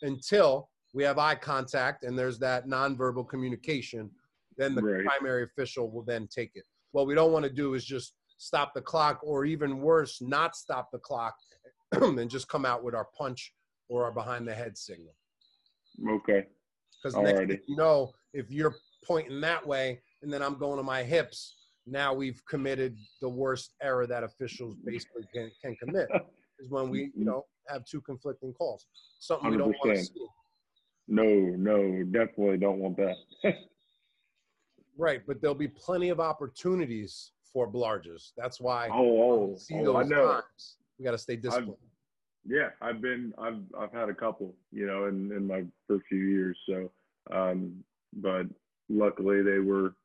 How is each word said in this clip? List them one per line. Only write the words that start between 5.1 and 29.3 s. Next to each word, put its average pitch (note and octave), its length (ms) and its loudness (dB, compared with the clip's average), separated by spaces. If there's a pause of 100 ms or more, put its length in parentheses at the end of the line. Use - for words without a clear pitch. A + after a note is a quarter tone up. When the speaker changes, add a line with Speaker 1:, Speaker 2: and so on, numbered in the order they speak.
Speaker 1:
official A#2 460 -6
will A#2 120 -10
then A2 240 -4
take A#2 300 -8
it. G2 80 -18 (280)
What C#3 140 2
we C#3+ 80 0
don't D#3+ 180 8
wanna D#3 180 2
do C3+ 240 -2
is B2 100 -4
just C3 300 -8 (240)
stop - 360 -2
the B2+ 80 -6
clock, D3+ 400 2
or D3 240 0
even D3 340 -2
worse, D#3 400 4
not C#3+ 340 0
stop - 360 -6
the B2 80 -10
clock A#2 360 -6 (320)
<clears throat> - 260 -12
and B2+ 380 2
just B2+ 180 -8
come C#3 180 0
out A#2+ 180 0
with A#2+ 100 -4
our A2 120 -2 (100)
punch C3 380 -8 (340)
or B2 160 0
our A#2 80 -4
behind A#2 340 -6
the A2+ 80 -6
head A2+ 220 -8
signal. E2+ 380 -16 (920)
Speaker 2:
Okay. G#2 400 2 (560)
Speaker 1:
'Cause C3+ 140 -4
next G2+ 240 4
Speaker 2:
Alrighty. F#2+ 80 2
Speaker 1:
thing G2 200 -2
you C#3+ 80 -4
know, D3+ 360 4 (220)
if B2+ 160 -8
you're D3+ 260 0 (280)
pointing D3 360 -2
that D#3+ 260 0
way C3 360 -2 (200)
and D3 100 -8
then C#3+ 100 -4
I'm C#3 160 -2
going C#3+ 180 -2
to C#3 60 -4
my C3 200 -2
hips, C#3+ 540 -2 (300)
now C#3 260 0
we've C3+ 340 -4
committed C3 480 -2 (280)
the C3 60 -4
worst C3 520 -4
error B2+ 260 0
that A#2+ 160 -4
officials A2+ 520 -10 (100)
basically - 480 -10
can, A#2 180 -8 (120)
can B2 140 -8
commit, D3 320 -2
Speaker 2:
<laughs> - 500 -6
Speaker 1:
is C3 100 -16
when C3 220 -2
we, C3+ 140 -2
you - 80 -8
Speaker 2:
Mm-hmm. G#2+ 120 -4
Speaker 1:
know, B2+ 220 -2 (220)
have C3+ 180 -10
two D3 160 -10
conflicting C3 500 -10
calls. C3 340 -6 (320)
Something A3+ 340 -2